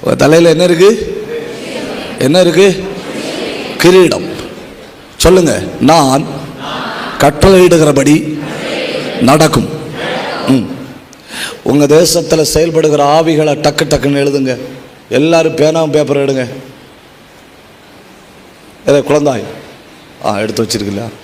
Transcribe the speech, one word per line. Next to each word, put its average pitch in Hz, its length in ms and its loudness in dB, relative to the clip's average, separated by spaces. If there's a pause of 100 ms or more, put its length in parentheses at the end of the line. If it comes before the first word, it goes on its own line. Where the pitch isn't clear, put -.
உங்க - 140 0
தலையில 160 340 4
என்ன 160 140 2
இருக்கு? 185 600 2 (960)
என்ன 151 220 2
இருக்கு? 175 420 2 (920)
கிரீடம். 180 480 2 (920)
சொல்லுங்க, 160 440 2 (180)
நான் 143 460 2 (960)
கட்டளையிடுகிறபடி 156 1200 4 (840)
நடக்கும். 147 460 2 (800)
ம். 123 180 2 (1000)
உங்க 143 220 2
தேசத்துல 156 560 2
செயல்படுகிற 156 800 2
ஆவிகளை 151 340 2
டக்கு 151 280 -2
டக்குன்னு 143 400 0
எழுதுங்க. 135 340 -2 (520)
எல்லாரும் 160 460 2
பேனாவும் 156 380 0
பேப்பரும் 143 340 0
எடுங்க. 131 200 -2 (2500)
ஏதோ 143 120 4
குழந்தாய், 143 440 0 (840)
ஆ, 104 120 -2
எடுத்து 110 260 -4
வச்சிருக்கீங்களா? 104 440 -6 (160)